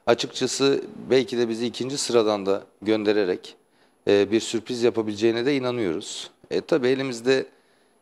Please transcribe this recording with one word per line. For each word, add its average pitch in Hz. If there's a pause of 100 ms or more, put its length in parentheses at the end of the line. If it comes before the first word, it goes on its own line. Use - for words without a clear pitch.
açıkçası 131 (260)
belki 123
de 120
bizi 113
ikinci 123
sıradan 107
da 98 (200)
göndererek, 104 (520)
e, 101
bir 110
sürpriz 117
yapabileceğine 113
de 143
inanıyoruz. 120 (200)
E, 90
tabii 127
elimizde 131 (560)